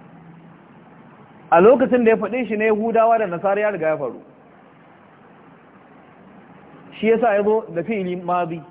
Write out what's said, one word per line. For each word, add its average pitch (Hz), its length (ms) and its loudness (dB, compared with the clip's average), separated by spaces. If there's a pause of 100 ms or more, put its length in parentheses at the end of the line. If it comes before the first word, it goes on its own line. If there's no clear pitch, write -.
(1500)
a 165 100 6
lokacin 240 440 4
da 220 60 4
ya 220 60 4
faɗe 208 300 -4
shi 208 100 -4
na 214 80 -2
Yahudawa 226 540 2
da 220 80 -2
Nasara 190 340 -2
ya 214 80 -2
riga 170 180 -4
ya 156 100 -2
faru. 135 240 -10 (2750)
Shi 208 100 -4
yasa 220 280 2
ya 202 80 0
zo 214 260 0
da 170 140 -6
fi'ili 185 320 -6
madi, 175 560 -4